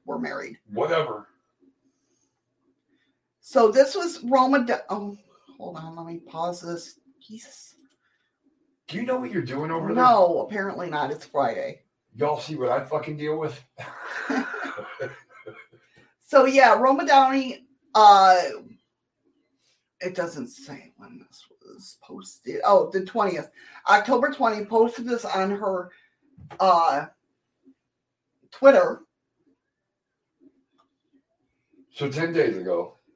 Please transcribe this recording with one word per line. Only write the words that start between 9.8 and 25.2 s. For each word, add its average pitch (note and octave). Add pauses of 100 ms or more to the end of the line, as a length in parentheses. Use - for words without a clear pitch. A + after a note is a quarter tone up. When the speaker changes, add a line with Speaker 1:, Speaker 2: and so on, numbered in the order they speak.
Speaker 2:
there? B3
Speaker 1:
No, G3+
apparently G3
not. C#3+
It's D3+
Friday. - (320)
Speaker 2:
Y'all D3
see D3+
what B2
I B2+
fucking D3+
deal D3+
with? D3+ (640)
<laughs> C4 (1900)
Speaker 1:
So, C4+
yeah, C4+
Roma C4+
Downey, C4+ (280)
uh, G3 (1700)
it F3+
doesn't D#3+
say -
when - (100)
this - (180)
was -
posted. -
Oh, G3
the F#3+
twentieth. F#3 (380)
October A#3+
twentieth, G#3+
posted A3+
this A#3